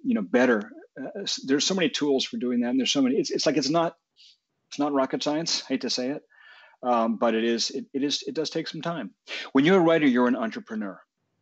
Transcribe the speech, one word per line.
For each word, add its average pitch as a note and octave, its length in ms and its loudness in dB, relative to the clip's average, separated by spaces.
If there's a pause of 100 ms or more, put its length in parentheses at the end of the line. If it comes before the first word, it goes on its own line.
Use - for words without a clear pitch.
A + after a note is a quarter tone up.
you B2 120 0
know, A2+ 80 0
better. A#3 480 2 (280)
Uh, C4 240 -10
s-, - 220 -6
there's C#3 220 2
so F#3+ 80 0
many F3 160 0
tools C#3 340 0
for - 140 -8
doing B2 220 -2
that, A#2+ 100 0
and C3 100 2
there's A#2+ 120 0
so C#3+ 100 2
many. C3 140 2
It's, D#3 140 -2
it's - 140 -4
like, D3+ 140 2
it's C#3 100 -2
not, E3 280 0 (720)
it's - 80 -12
not C#3+ 160 -2
rocket C3 280 -2
science. D3+ 420 -2
I C3+ 100 -4
hate B2+ 80 -4
to A#2+ 80 -4
say B2+ 220 -4
it, D3+ 100 -8 (600)
um, A#2 340 2
but A#2 180 2
it A2+ 100 0
is. A#2 260 0
It, C3 220 -8
it C3 100 -2
is. C#3+ 240 -2
It C3+ 80 -8
does D#3+ 140 -4
take D#3+ 200 -6
some D#3+ 120 -10
time. D#3+ 300 -8 (420)
When C#3 140 4
you're F#3+ 100 8
a F#3 60 6
writer, E3 240 6
you're B2 220 4
an A#2+ 80 2
entrepreneur. G#2+ 640 -8 (440)